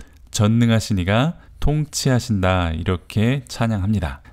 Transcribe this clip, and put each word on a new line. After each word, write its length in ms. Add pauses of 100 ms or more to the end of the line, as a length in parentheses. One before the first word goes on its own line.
(320)
전능하신 640
이가 400 (220)
통치하신다." 1120
이렇게 720
찬양합니다. 760 (100)